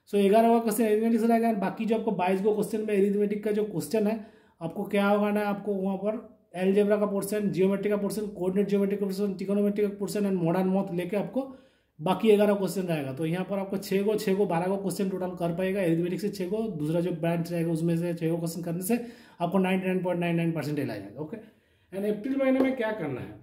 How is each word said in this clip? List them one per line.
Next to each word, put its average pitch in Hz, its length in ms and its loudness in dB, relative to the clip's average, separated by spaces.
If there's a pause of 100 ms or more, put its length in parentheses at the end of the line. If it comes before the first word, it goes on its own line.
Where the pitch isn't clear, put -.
So 202 200 4
ग्यारह 226 240 6
का 233 60 6
question 226 260 2
अरिथमेटिक 220 340 4
से 226 80 2
रहेगा, 233 200 4
और 226 80 2 (100)
बाकी 202 200 -4
जो 220 120 2
आपको 214 140 -2 (100)
बाईस 190 200 2
को 208 140 2
question 214 320 -2
में 208 100 -2
arithmetic 208 460 2
का 214 80 -2
जो 208 140 0
question 202 420 -2
है, 220 120 -2 (420)
आपको 175 220 -6
क्या 202 240 2
होगा 208 240 4
ना, 208 180 0
आपको 202 240 -4
वहाँ 190 240 -2
पर 208 260 -4 (320)
algebra 196 420 4
का 208 80 2
portion, 196 460 -2
geometry 196 380 2
का 214 80 2
portion, 202 380 -4
coordinate 185 340 0
ज्योमेट्री 196 280 2
का 202 80 -2
portion, 196 340 -2
trigonometry 202 420 0
का 202 60 2 (120)
portion 202 280 -2
and 190 160 0
modern 185 300 2
math 190 220 0
लेके 180 220 -2
आपको 190 240 -2 (580)
बाकी 185 360 4
ग्यारह 208 180 6
question 196 280 -2
रहेगा। 156 320 -2
तो 160 120 -4
यहाँ 175 240 -2
पर 196 100 -2
आपको 190 180 -4
छः 196 260 0
को, 208 120 2
छः 190 200 0
को, 202 100 2
बारह 170 220 0
को 196 100 0
question 190 320 -2
total 180 300 -4
कर 170 160 -2
पाएगा, 190 260 0
Arithmetic 175 400 0
से 208 80 -2
छः 185 200 -6
को, 214 120 -2 (160)
दूसरा 156 240 0
जो 175 100 -2
branch 170 400 -2
रहेगा 170 200 -2
उसमें 165 260 0
से 170 160 -2
छः 165 180 -2
को 165 60 0
question 165 240 -6
करने 170 200 -6
से 233 180 0 (420)
आपको 175 160 0
नाइंटी 190 300 2
नाइन 185 160 0
पॉइंट 175 160 0
नाइन 170 160 0
नाइन 170 160 0
परसेंट 151 280 -4
आ 139 40 -2
जाएगा। 107 380 -8
okay, 156 160 -10 (560)
and 196 140 -6
April 262 300 -4
महीने 262 220 2
में 262 180 4
क्या 220 140 -2
करना 143 300 -6
है? - 220 -14